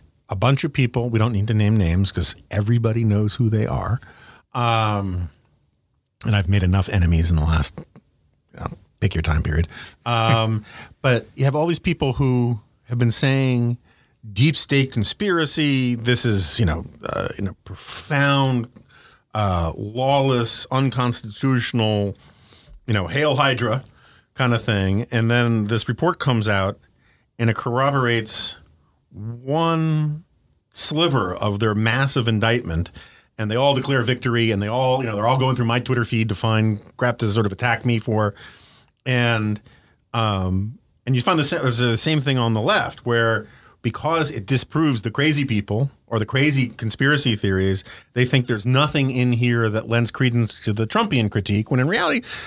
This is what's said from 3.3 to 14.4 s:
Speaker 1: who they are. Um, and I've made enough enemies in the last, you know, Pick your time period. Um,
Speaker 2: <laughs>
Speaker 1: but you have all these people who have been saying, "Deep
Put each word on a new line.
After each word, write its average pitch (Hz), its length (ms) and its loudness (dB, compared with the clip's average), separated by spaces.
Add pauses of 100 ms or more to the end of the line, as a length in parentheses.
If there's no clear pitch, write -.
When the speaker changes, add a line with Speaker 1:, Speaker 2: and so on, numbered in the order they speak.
Speaker 1:
who 113 140 0
they 110 160 0
are. 101 360 -4 (520)
Um, 107 760 0 (960)
and 113 100 2
I've 95 140 2
made 98 140 2
enough 92 260 2
enemies 85 400 2
in 82 80 2
the 76 80 2
last, 80 340 0 (760)
you - 60 -18
know, 87 120 -8 (280)
Pick 101 160 2
your 82 60 0
time 78 220 0
period. 82 240 0 (380)
Um, 113 600 2 (180)
Speaker 2:
<laughs> - 180 -20
Speaker 1:
but 123 340 2
you 135 100 0
have 139 100 2
all 151 120 0
these 170 120 -2
people 143 340 0
who 123 460 0 (240)
have 120 140 -6
been 120 140 4
saying, 127 640 2 (540)
"Deep 135 240 2